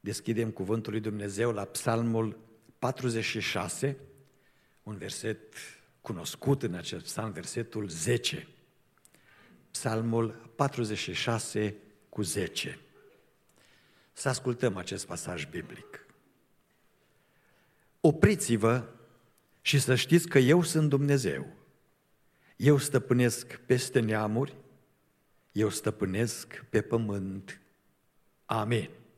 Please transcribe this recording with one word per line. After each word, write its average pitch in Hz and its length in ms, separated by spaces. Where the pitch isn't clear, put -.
deschidem 113 500
Cuvântul 107 420
lui 110 80
Dumnezeu 107 520
la 101 120
Psalmul 113 720
patruzeci 123 460
și - 160
șase, 135 560
un 104 140
verset 104 580
cunoscut 98 640
în 95 120
acest 87 300
psalm, 110 280
versetul 104 560
zece. 85 600
Psalmul 113 840
patruzeci 117 420
și - 140
șase 107 600
cu - 140
zece. - 560
Să - 160
ascultăm 123 480
acest 95 300
pasaj 87 440
biblic. - 560
„Opriți-vă 123 840
și 143 200
să 131 140
știți 170 340
că 147 100
eu 147 240
sunt 160 260
Dumnezeu. 135 580
Eu 143 220
stăpânesc - 800
peste 127 340
neamuri, 110 600
eu 104 160
stăpânesc - 1000
pe 110 100
pământ. 101 800
Amin.” 110 460